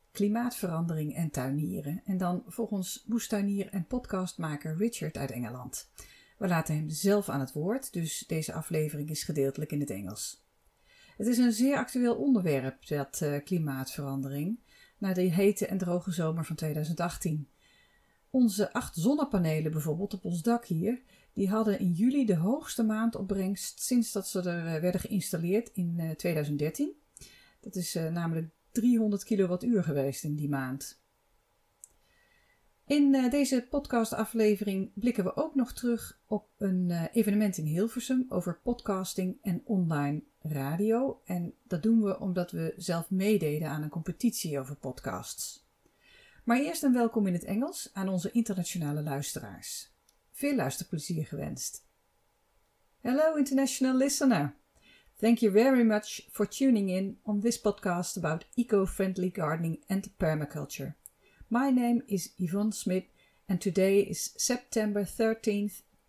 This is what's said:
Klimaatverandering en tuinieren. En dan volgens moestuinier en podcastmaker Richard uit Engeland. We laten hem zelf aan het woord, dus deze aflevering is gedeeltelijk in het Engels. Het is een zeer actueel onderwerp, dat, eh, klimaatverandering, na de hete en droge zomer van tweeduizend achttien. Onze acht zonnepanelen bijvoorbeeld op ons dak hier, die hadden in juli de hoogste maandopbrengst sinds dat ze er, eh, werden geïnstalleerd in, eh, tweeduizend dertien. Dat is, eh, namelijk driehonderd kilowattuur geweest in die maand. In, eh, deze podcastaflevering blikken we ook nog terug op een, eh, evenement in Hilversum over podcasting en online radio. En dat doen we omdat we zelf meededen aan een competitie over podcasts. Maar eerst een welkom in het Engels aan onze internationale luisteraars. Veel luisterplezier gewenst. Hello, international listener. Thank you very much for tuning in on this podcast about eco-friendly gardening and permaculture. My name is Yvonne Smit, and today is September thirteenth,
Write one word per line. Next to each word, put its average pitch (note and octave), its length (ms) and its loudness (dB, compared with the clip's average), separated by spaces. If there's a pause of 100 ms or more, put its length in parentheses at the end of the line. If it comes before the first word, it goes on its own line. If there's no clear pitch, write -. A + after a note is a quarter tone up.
(100)
Klimaatverandering E3+ 1040 -2
en E3 160 -2
tuinieren. D3 720 -4
En F#3+ 120 -2
dan F3+ 300 -2
volgens G3+ 600 -6
moestuinier G3+ 640 -2
en F#3+ 180 -6
podcastmaker E3 920 -6
Richard F3+ 400 -4
uit C3+ 140 -4
Engeland. A#2+ 600 -10 (480)
We G3 100 -2
laten D#3+ 280 0
hem D#3 140 -4
zelf G3 380 2
aan C#3 120 -2
het C3 120 -4
woord, G3 400 -4
dus E3 340 -6
deze D#3+ 260 -4
aflevering D#3 580 -4
is D3+ 120 -6
gedeeltelijk D3+ 500 -2
in D3 80 0
het C#3+ 100 -4
Engels. G2+ 560 -10 (720)
Het G#3 100 -4
is A#3+ 120 4
een A#3+ 140 6
zeer C4 240 4
actueel B3 400 2
onderwerp, F3 680 2
dat, C#3+ 340 -4
eh, D3 240 0
klimaatverandering, C#3+ 1160 -4 (380)
na F#3+ 140 -2
de F3+ 80 0
hete G3 460 2
en F#3+ 120 -2
droge F3 320 -2
zomer D#3+ 340 -2
van D#3 120 -6
tweeduizend D#3 440 -2
achttien. D#3+ 480 -4 (840)
Onze G#3 420 4
acht - 240 -6
zonnepanelen E3 760 2
bijvoorbeeld D#3+ 420 -2
op F#3+ 100 -8
ons F3+ 180 -2
dak A#3 240 2
hier, F#3+ 360 -2 (300)
die F#3+ 160 0
hadden G#3+ 300 2
in F3 140 2
juli B3+ 320 2
de G3 120 4
hoogste A#3 460 0
maandopbrengst G#3 1000 -2
sinds A#3+ 300 2
dat G3 160 -4
ze F#3 140 -2
er, E3+ 320 -2
eh, D#3 60 -2
werden F3+ 200 2
geïnstalleerd F#3 720 -2
in, E3+ 240 -2
eh, D#3+ 140 -2
tweeduizend D3+ 480 -2
dertien. D#3+ 340 -2 (680)
Dat - 160 -14
is, F3 180 -4
eh, D#3+ 160 -2
namelijk E3 380 -2 (240)
driehonderd A3 520 4
kilowattuur G3 600 2
geweest C#3 400 0
in D3 100 -2
die D3 140 -2
maand. C3+ 540 -6 (1800)
In, C#4+ 280 6
eh, B3+ 160 4
deze C4 400 2
podcastaflevering G#3+ 1200 2
blikken G#3 300 2
we - 120 -2
ook D#4 180 -2
nog B3+ 180 0
terug - 540 -4
op - 220 -4 (100)
een, F#3 320 0
eh, E3+ 220 0
evenement G#3 440 2
in D#3 80 -4
Hilversum A#3 640 0
over F3 340 -4
podcasting F#3+ 800 -2
en F3 220 -2
online D3+ 580 0 (160)
radio. E3+ 840 -2
En F3 380 -4
dat E3 200 -4
doen A3+ 200 6
we G3 160 0
omdat F3+ 320 -2
we E3 260 -4
zelf E3+ 340 -4
meededen F3 580 2
aan D3+ 140 -4
een D3+ 60 -6
competitie E3 680 -2
over C3+ 180 -6
podcasts. - 920 -10 (760)
Maar A#3+ 160 4
eerst E4+ 220 -2
een C4+ 100 4
welkom A#3 340 2
in F3+ 60 2
het E3+ 120 -2
Engels C4 480 -4
aan F#3+ 160 -4
onze F#3 220 -2
internationale F3 720 -2
luisteraars. C3+ 920 -8 (420)
Veel C#4+ 200 0
luisterplezier D#3+ 680 -4
gewenst. - 580 -8 (1200)
Hello, D4+ 320 4
international C4 600 2
listener. B3+ 600 4 (640)
Thank A3+ 220 6
you G#3 100 6
very B3 320 6
much G#3+ 380 2 (100)
for G#3 120 -2
tuning A3 440 4
in F#3+ 360 -2
on G#3 160 0
this A#3 160 2
podcast F3+ 600 0
about E3 280 -2 (120)
eco-friendly F#3+ 760 2
gardening E3 480 -2 (100)
and G3 300 -2
permaculture. D3+ 760 -2 (540)
My C4 220 2
name A#3+ 380 2
is G3 280 -2
Yvonne G3+ 360 0
Smit, - 380 -4 (380)
and F3+ 120 0
today G3 400 4
is - 360 -2
September G#3+ 680 0
thirteenth, A3 800 0 (260)